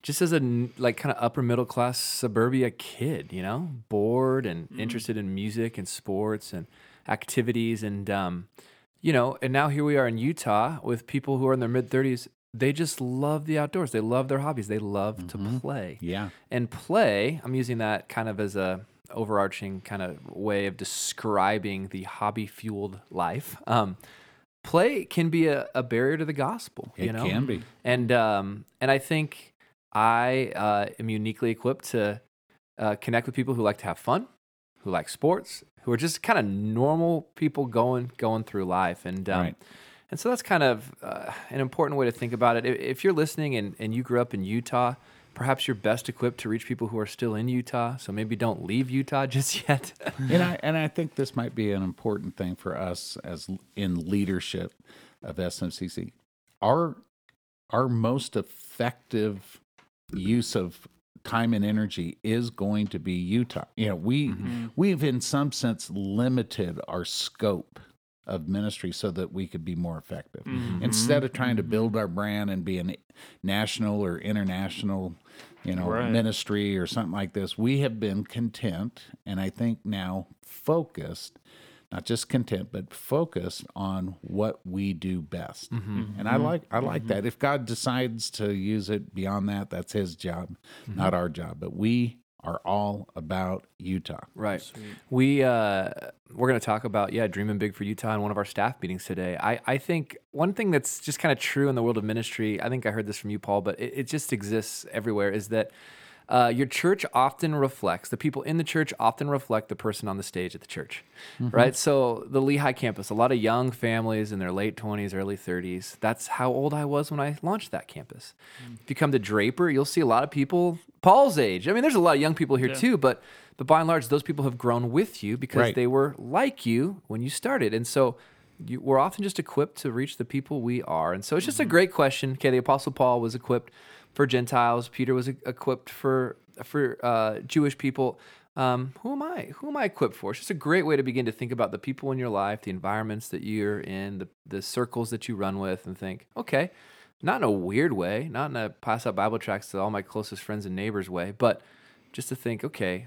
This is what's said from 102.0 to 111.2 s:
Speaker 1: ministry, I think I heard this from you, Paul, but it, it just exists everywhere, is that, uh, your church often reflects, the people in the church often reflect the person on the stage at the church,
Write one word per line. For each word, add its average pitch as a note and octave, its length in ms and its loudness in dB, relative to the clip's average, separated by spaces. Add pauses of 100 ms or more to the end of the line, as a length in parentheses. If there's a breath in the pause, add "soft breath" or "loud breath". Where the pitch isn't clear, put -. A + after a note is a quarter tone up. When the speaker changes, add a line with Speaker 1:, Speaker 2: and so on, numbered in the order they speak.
Speaker 1:
ministry, G#2+ 580 -2
I A#2+ 80 -2
think B2+ 160 -2
I G#2 60 0
heard G#2+ 140 -2
this G#2 120 -6
from G#2 100 -10
you, G#2 100 -4
Paul, G2+ 220 0
but F#2 180 -2
it, A#2+ 160 -6
it B2+ 120 -2
just - 260 -2
exists G#2+ 580 -2
everywhere, G#2 400 0
is G#2 180 -2
that, A2 220 2 (600 loud breath)
uh, B2 160 6
your A#2+ 200 2
church F#3 460 2
often C#3 440 2
reflects, C3 520 0
the A#2 80 -2
people C#3+ 260 -2
in D#3 140 0
the E3 60 2
church D#3 380 0
often A#2 280 2
reflect B2+ 400 0
the G#2+ 60 -4
person G#2+ 320 -4
on G2 100 -4
the G2 60 -6
stage F2+ 320 -6
at - 60 -14
the - 60 -20
church, - 360 -10 (380 loud breath)